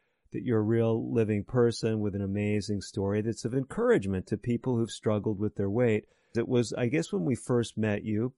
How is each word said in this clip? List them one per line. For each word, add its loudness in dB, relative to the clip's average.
that -8
you're 2
a 2
real 2
living 2
person 2
with -2
an -2
amazing -2
story -2
that's -4
of -4
encouragement 0
to -2
people -2
who've 0
struggled -2
with -4
their -2
weight. 2
It 0
was, 2
I -2
guess, -2
when -2
we 2
first -2
met 0
you, -2